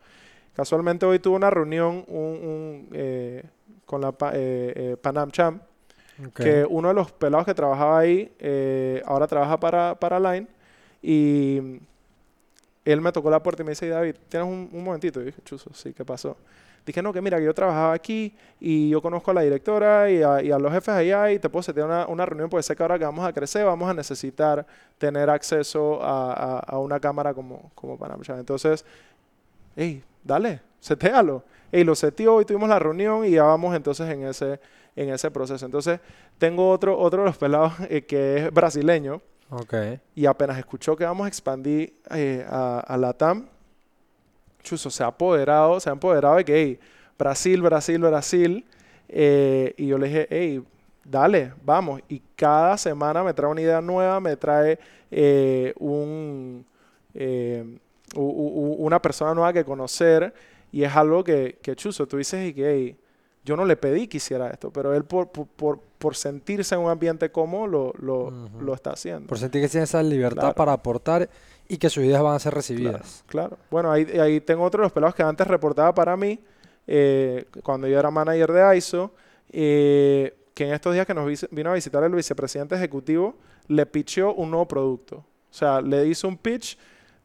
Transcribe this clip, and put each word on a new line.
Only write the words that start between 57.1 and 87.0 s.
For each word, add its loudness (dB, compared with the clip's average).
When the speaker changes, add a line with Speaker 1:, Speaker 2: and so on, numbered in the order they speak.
Speaker 1:
eh, -6
u-, -6
u-, -4
u-, -2
una 4
persona -2
nueva 2
que 2
conocer. 2
Y -2
es -2
algo 4
que, 0
que, -8
chuzo, -6
tú -8
dices, -6
y -10
que, -2
"Ey, -4
yo -4
no 0
le 4
pedí -2
que -12
hiciera -6
esto", -14
pero -4
él 0
por, -2
por, -12
por, -4
por -2
sentirse -6
en 0
un 0
ambiente -2
cómodo -2
lo, -2
lo, -4
Speaker 2:
Ujú. -16
Speaker 1:
lo -4
está -8
haciendo. -12
Speaker 2:
Por -6
sentir -2
que 2
tiene 0
esa 0
libertad 0
Speaker 1:
Claro. 0
Speaker 2:
para 2
aportar -2
y -6
que 0
sus 0
ideas 4
van 2
a -4
ser -4
Speaker 1:
Claro, -6
Speaker 2:
recibidas. -8
Speaker 1:
claro. -6
Bueno, 0
ahí, 4
ahí 4
tengo 0
otro 0
de 4
los 0
pelados 2
que 0
antes 0
reportaba 2
para 2
mí, -4
eh, 2
cuando -4
yo 2
era 2
manager 2
de 6
aiso, 4
eh, 2
que -4
en -4
estos -2
días 0
que -4
nos -4
vis-, -6
vino -4
a 0
visitar -2
el 2
vicepresidente -4
ejecutivo, -2
le 2
pitcheó -2
un -4
nuevo 0
producto. -4
O -20
sea, 2
le 2
hizo -2
un -6
pitch -8